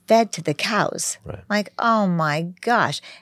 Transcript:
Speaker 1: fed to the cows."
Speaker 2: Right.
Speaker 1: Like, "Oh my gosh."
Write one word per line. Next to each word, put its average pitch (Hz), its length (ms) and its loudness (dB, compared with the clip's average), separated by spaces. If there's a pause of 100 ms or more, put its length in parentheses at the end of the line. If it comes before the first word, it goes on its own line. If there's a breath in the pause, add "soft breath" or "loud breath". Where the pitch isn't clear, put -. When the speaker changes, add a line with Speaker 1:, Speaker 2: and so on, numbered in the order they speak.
Speaker 1:
fed 226 260 4
to 160 100 -10
the 156 120 -2
cows." - 680 -2
Speaker 2:
Right. - 160 -12 (100)
Speaker 1:
Like, 208 280 -2
"Oh 220 280 2
my 165 420 0 (120)
gosh." 208 400 0 (220 loud breath)